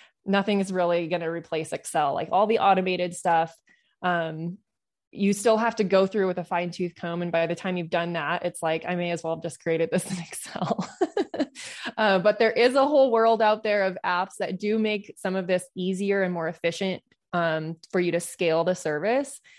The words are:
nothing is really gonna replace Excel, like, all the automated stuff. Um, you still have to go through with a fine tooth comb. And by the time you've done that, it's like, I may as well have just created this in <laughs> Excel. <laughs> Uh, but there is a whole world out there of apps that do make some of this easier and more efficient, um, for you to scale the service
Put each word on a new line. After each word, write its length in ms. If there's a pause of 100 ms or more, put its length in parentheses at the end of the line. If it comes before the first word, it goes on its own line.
(240)
nothing 360
is 120
really 360
gonna 240
replace 420
Excel, 400
like, 180
all 140
the 140
automated 560
stuff. 400 (480)
Um, 560 (520)
you 220
still 240
have 200
to 60
go 220
through 220
with 100
a 60
fine 260
tooth 240
comb. 300
And 80
by 160
the 80
time 220
you've 120
done 240
that, 320
it's 160
like, 240
I 100
may 160
as 120
well 120
have 80
just 180
created 280
this 220
in 80
<laughs> 80
Excel. 640
<laughs> 40 (1000)
Uh, 220
but 180
there 140
is 240
a 100
whole 260
world 300
out 220
there 220
of 200
apps 340
that 200
do 180
make 400
some 180
of 120
this 180 (100)
easier 460
and 100
more 160
efficient, 540 (320)
um, 420 (160)
for 80
you 120
to 80
scale 440
the 120
service 640 (200)